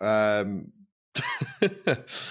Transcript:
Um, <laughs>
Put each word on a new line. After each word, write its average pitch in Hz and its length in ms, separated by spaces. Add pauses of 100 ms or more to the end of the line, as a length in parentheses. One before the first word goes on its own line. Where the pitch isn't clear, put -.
Um, 104 720 (880)
<laughs> 190 440 (260)